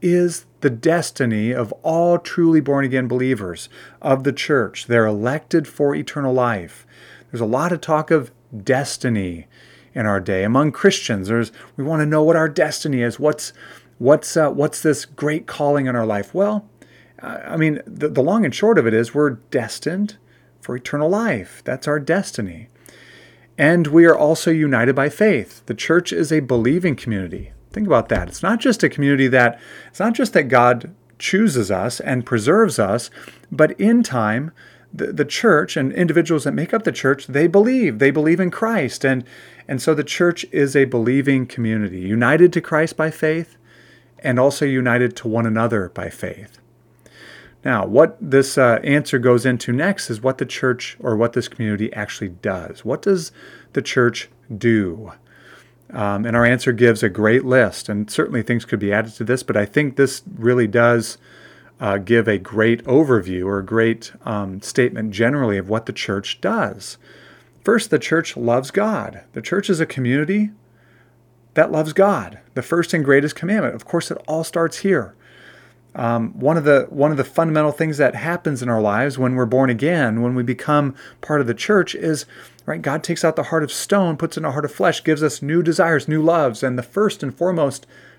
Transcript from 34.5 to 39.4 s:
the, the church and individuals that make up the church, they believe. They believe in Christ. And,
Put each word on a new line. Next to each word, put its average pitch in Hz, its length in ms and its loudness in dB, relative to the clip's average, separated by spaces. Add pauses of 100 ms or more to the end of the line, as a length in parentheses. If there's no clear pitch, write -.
the, - 140 -6
the 151 180 -2
church 160 500 2
and 135 160 -2
individuals 160 540 0
that 143 80 -2
make 160 200 -4
up 220 100 -2
the 160 80 -2
church, 139 360 0
they 139 180 2
believe. 196 540 2
They 139 100 6
believe 156 300 2
in 180 100 0
Christ. 208 540 -4
And, 131 220 0 (420)